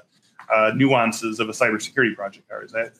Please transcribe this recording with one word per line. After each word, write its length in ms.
uh, 220
nuances 640
of 100
a 40
cybersecurity 640
project 340
are. 140
Is 80
that, 280